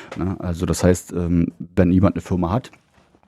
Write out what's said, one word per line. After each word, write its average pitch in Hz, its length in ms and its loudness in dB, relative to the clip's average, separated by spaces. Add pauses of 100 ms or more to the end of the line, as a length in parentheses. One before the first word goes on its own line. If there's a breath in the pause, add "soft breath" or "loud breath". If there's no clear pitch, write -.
(180 loud breath)
ne? 90 220 -4
Also 87 260 -6
das 85 180 -2
heißt, 90 300 2
ähm, 85 400 0 (200)
wenn 90 200 4
jemand 92 220 4
eine 87 60 -4
Firma 90 300 -4
hat, 123 200 -4 (560)